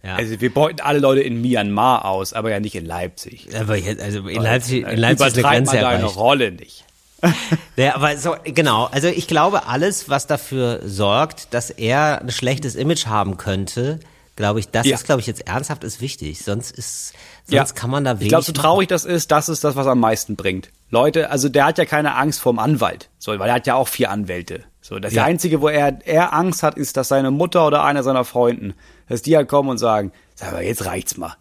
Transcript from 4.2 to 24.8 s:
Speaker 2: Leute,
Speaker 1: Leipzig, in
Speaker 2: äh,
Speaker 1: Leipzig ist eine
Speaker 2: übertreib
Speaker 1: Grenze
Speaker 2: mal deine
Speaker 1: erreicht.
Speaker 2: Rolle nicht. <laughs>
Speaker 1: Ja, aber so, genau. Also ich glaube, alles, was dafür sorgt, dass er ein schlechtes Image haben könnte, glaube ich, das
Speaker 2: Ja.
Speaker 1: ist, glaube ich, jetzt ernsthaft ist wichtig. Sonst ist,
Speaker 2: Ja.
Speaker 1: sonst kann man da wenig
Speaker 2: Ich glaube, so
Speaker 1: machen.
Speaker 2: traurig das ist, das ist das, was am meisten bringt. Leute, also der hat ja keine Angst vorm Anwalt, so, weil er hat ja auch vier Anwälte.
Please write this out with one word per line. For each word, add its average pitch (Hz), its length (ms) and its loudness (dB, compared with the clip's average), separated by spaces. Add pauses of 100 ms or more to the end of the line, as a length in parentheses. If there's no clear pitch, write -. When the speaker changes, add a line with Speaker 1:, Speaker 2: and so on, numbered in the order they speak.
Speaker 2:
Leute, - 40 -2
Speaker 1:
Leipzig, 123 420 0
in - 40 -8
Speaker 2:
äh, 98 80 -4
Speaker 1:
Leipzig 123 320 4
ist 117 60 0
eine 123 80 2
Speaker 2:
übertreib 143 120 4
Speaker 1:
Grenze 131 220 2
Speaker 2:
mal 117 60 4
deine 123 220 2
Speaker 1:
erreicht. 101 140 -4
Speaker 2:
Rolle 120 360 2
nicht. - 320 -20 (360)
<laughs> 170 120 4 (420)
Speaker 1:
Ja, 131 200 4
aber 147 220 0
so, 151 260 -2
genau. 131 420 2
Also 139 220 0
ich 175 200 -2
glaube, 175 400 2
alles, 147 420 -2
was 139 160 0
dafür 131 580 -2
sorgt, 104 680 0
dass 120 160 -4
er 139 520 0
ein 123 100 -8
schlechtes 127 440 -4
Image 151 300 0
haben 101 320 0
könnte, 120 640 -4 (360)
glaube 104 240 0
ich, 104 100 -8
das 117 180 0
Speaker 2:
Ja. 123 80 4
Speaker 1:
ist, - 100 -8
glaube 131 160 2
ich, - 60 -6
jetzt - 200 -10
ernsthaft 139 360 -6
ist - 180 -10
wichtig. 78 420 -10
Sonst 104 280 -6
ist, - 420 -12 (360)
Speaker 2:
Ja. 139 120 4
Speaker 1:
sonst - 140 -4
kann 117 160 -6
man 143 120 0
da 131 120 2
wenig 98 80 -6
Speaker 2:
Ich 101 60 2
glaube, 160 160 6
so 165 60 -6
Speaker 1:
machen. 143 120 -4
Speaker 2:
traurig 180 240 4
das 175 180 -2
ist, 175 260 -2
das 151 180 2
ist 156 140 -4
das, 147 120 0
was 135 120 0
am 127 120 4
meisten 110 360 0
bringt. 95 340 -4 (200)
Leute, 147 400 2
also 139 200 0
der 139 160 4
hat 160 120 2
ja 170 80 2
keine 151 300 0
Angst 143 240 0
vorm 120 200 2
Anwalt, 113 500 0 (100)
so, 104 180 -6
weil 101 120 -2
er 120 60 2
hat 127 120 -2
ja 123 80 2
auch 131 120 2
vier 117 220 0
Anwälte. 90 540 -6 (180)